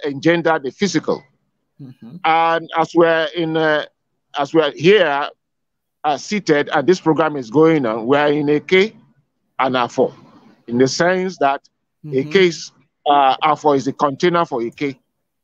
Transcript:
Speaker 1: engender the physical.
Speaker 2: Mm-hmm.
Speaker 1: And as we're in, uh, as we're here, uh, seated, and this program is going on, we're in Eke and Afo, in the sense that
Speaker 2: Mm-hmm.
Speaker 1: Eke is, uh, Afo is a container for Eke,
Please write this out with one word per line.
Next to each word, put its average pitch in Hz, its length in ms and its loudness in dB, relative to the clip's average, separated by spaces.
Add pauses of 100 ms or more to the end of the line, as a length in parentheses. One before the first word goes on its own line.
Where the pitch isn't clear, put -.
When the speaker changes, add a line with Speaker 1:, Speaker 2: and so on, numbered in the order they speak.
Speaker 1:
engender 160 580 0
the 131 80 -6
physical. 151 540 -4 (560)
Speaker 2:
Mm-hmm. 127 420 -20
Speaker 1:
And 165 540 0
as 160 180 -2
we're 165 400 2
in, 160 220 -4
uh, 156 300 0 (520)
as 143 140 -4
we're 151 200 2
here, 147 560 2 (760)
uh, 147 140 -2
seated, 147 500 -2
and 143 180 -2
this 185 140 2
program 156 360 0
is 120 140 -10
going 151 360 4
on, 110 200 -4
we're 143 200 2
in 147 240 0
Eke 185 440 0 (640)
and 127 180 0
Afo, 120 380 -2 (540)
in 120 100 -4
the 131 80 4
sense 180 520 -2
that 143 240 0 (420)
Speaker 2:
Mm-hmm. 143 140 -4 (100)
Speaker 1:
Eke 160 80 0
is, 175 340 0 (360)
uh, 143 360 4
Afo 151 300 2
is 135 160 0
a 131 40 -2
container 170 520 0
for 123 180 -6
Eke, 131 380 -8 (440)